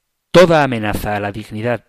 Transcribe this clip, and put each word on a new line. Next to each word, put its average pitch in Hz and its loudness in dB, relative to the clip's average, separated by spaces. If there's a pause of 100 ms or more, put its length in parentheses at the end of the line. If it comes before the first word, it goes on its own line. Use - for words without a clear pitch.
(300)
toda 165 4
amenaza 107 -4
a 104 -4
la 101 -6
dignidad 107 -8